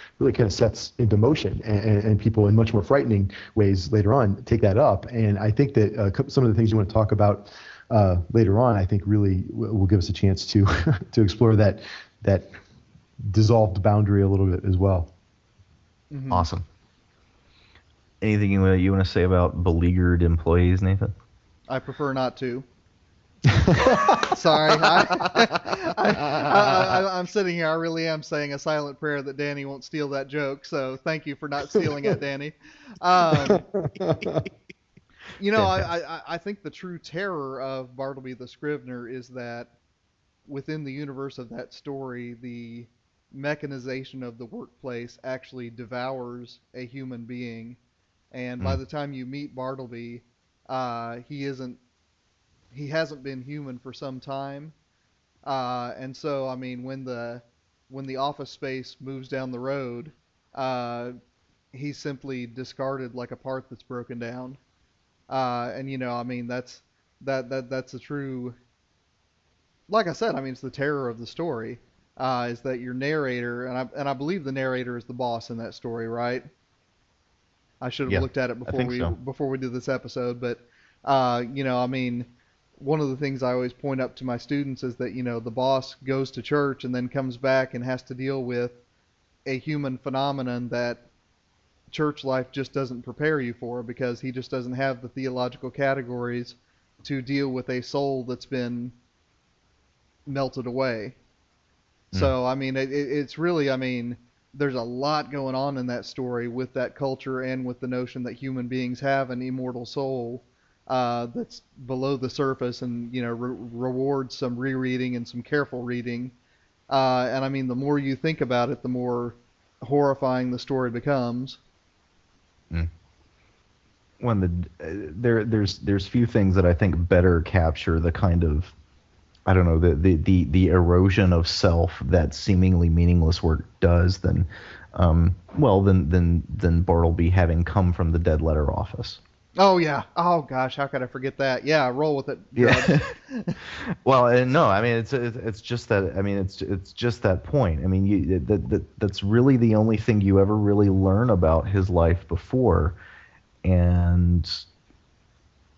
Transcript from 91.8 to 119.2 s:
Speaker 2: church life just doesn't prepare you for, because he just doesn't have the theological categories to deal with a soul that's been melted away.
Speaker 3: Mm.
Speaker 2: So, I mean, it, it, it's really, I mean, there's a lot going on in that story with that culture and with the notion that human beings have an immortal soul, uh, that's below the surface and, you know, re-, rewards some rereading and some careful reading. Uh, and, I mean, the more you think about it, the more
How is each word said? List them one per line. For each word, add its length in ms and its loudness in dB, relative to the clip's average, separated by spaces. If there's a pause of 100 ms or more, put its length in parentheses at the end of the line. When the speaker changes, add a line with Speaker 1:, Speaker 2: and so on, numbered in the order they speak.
Speaker 2:
church 320 -4
life 280 -4
just 220 -8
doesn't 300 -6
prepare 380 -2
you 120 -6
for, 300 -10
because 360 -6
he 120 -8
just 180 -10
doesn't 240 -6
have 280 -4
the 80 -14
theological 600 -6
categories 840 -4 (480)
to 180 -6
deal 280 -2
with 200 -6
a 140 -4
soul 400 -2
that's 240 -8
been 440 -6 (1300)
melted 400 -6
away. 480 -4 (1000)
Speaker 3:
Mm. 60 -2
Speaker 2:
So, 260 2
I 100 0
mean, 220 -4
it, 140 -2
it, 200 -2
it's 260 -4
really, 320 0
I 60 0
mean, 420 -6 (380)
there's 200 -2
a 60 -2
lot 500 -4
going 240 -4
on 220 -2
in 100 -4
that 180 -6
story 420 -6
with 260 -8
that 220 -4
culture 460 -4
and 240 -6
with 140 -8
the 80 -8
notion 360 -6
that 100 -8
human 340 -8
beings 320 -4
have 300 0
an 120 -6
immortal 440 -6
soul, 580 -6 (440)
uh, 460 -2
that's 280 -10 (260)
below 300 -2
the 120 -4
surface 520 -4
and, 320 -8
you 80 -4
know, 100 -4
re-, 240 -6 (160)
rewards 680 -4
some 200 -4
rereading 580 -2
and 120 -8
some 140 -10
careful 400 -4
reading. 500 -6 (580)
Uh, 420 2
and, 140 -2
I 40 -2
mean, 180 -4
the 80 -4
more 240 0
you 160 -2
think 260 -2
about 280 0
it, 140 -8
the 60 -6
more 460 -4 (460)